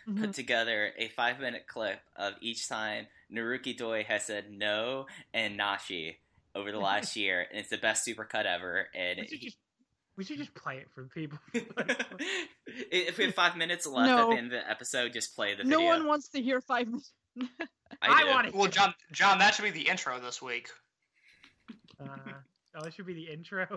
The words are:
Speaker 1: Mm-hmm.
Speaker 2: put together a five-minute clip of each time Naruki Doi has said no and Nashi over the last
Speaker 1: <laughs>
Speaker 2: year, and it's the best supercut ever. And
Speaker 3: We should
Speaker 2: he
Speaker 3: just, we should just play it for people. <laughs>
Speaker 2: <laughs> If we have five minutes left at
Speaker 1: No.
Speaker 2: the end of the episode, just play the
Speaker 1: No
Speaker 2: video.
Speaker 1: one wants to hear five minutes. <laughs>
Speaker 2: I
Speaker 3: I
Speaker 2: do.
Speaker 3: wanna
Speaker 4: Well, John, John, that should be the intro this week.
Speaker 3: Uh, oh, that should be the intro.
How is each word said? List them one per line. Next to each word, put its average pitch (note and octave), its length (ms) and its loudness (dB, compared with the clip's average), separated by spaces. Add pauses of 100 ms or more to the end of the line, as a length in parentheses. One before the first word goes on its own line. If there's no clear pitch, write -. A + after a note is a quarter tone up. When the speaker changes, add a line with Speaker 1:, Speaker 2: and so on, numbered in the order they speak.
Speaker 1:
Mm-hmm. G3+ 120 -2
Speaker 2:
put G#3 120 -2
together A2+ 640 2
a A2+ 100 -2
five-minute B2 600 -2
clip G2+ 340 -4 (160)
of G2+ 240 -2
each A2+ 260 -6
time G#2+ 400 -4 (260)
Naruki A#2+ 440 -4
Doi A2+ 260 -2
has G#2+ 220 0
said G#2 260 -6
no G#2+ 540 -2 (280)
and G#2+ 220 0
Nashi G2 600 -2 (360)
over G2+ 200 -6
the G#2+ 60 -4
last G2 360 0
Speaker 1:
<laughs> - 0 -
Speaker 2:
year, F#2+ 340 0
and - 80 -10
it's G#2 120 -8
the G#2+ 80 -4
best A2 280 2
supercut G#2+ 400 -4
ever. F2+ 480 -2
And F2+ 280 -2
Speaker 3:
We - 60 -8
should D#4 120 -10
Speaker 2:
he - 60 -14
Speaker 3:
just, A#3 120 -14 (600)
we F#3+ 80 -8
should D4 120 -10
just C#4+ 160 -12
play C3+ 260 -10
it C#3 140 -20
for C3 120 -14
people. D3+ 400 -10
<laughs> - 80 -20
Speaker 2:
<laughs> A#3+ 760 -4 (400)
If F3+ 500 -2
we F#3+ 80 4
have F3 100 0
five F3 200 4
minutes E3+ 320 -2
left C#3 220 4
at B3+ 80 8
Speaker 1:
No. A#3 140 6
Speaker 2:
the A3+ 60 4
end A#2+ 100 -4
of B2 40 -6
the B2 180 -4
episode, A#2+ 440 -2
just - 220 -6
play G#2 200 0
the G2 80 -6
Speaker 1:
No C#4 140 6
Speaker 2:
video. E4+ 160 6
Speaker 1:
one D#4+ 140 2
wants D4 220 0
to C#4 120 -4
hear B3+ 200 2
five A#3+ 260 0
minutes. A#3+ 260 -8 (120)
<laughs> - 160 -10 (600)
Speaker 2:
I - 80 4
Speaker 3:
I D#4 140 10
Speaker 2:
do. D4 60 4
Speaker 3:
wanna B3 240 4
Speaker 4:
Well, G3 140 4
John, F#3 260 4 (180)
John, F#3 280 6
that G#3 160 8
should G#3 80 -2
be G#3 80 0
the D#3 160 -2
intro D#3 320 -2
this B2 220 -8
week. B2 280 -6 (1300)
Speaker 3:
Uh, C#3 60 -14 (680)
oh, D#3 80 -10
that D#3+ 100 -10
should G3 120 -14
be F3+ 80 -10
the D#3+ 180 -12
intro. F3 340 -6 (120)